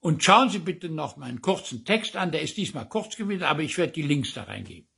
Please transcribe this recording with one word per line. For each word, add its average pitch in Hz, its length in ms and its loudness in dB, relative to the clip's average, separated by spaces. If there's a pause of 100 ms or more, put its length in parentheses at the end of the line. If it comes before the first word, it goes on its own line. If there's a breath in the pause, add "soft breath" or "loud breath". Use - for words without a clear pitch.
Und 156 180 4
schauen 220 280 8
Sie 196 80 -4
bitte 170 320 -6
noch 151 260 -6
meinen 123 240 -10
kurzen - 460 -4
Text 220 280 -2
an. 185 160 -2
Der 156 120 -2
ist - 160 -8
diesmal 147 280 -6
kurz - 300 -6
gewesen, 196 280 -4
aber 151 180 2
ich - 160 -4
werde 170 160 0
die 165 80 -4
Links 143 320 0
da 113 80 -10
reingeben. 98 440 -12 (120)